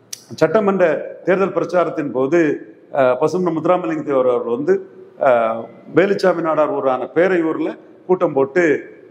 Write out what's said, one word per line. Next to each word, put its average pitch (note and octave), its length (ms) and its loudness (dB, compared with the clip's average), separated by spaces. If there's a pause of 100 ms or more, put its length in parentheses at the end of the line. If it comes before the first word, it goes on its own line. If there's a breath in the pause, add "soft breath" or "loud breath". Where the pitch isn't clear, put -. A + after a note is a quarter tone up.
சட்டமன்ற F3+ 880 0 (280)
தேர்தல் F#3 300 0
பிரச்சாரத்தின் E3 580 -2
போது, C#3 560 0 (280)
ஆ, B2+ 260 2
பசும்பொன் E3 340 0
முத்துராமலிங்க E3 480 -2
தேவர் C3 260 0
அவர்கள் A#2 260 -2
வந்து, F3+ 320 -2 (360)
ஆ, A#2 360 2 (360)
வேலுச்சாமி F#3 460 2
நாடார் D#3 280 0
ஊரான C3 460 -2
பேரையூர்ல E3+ 640 0 (300)
கூட்டம் F3+ 260 0
போட்டு, C#3 580 0 (180)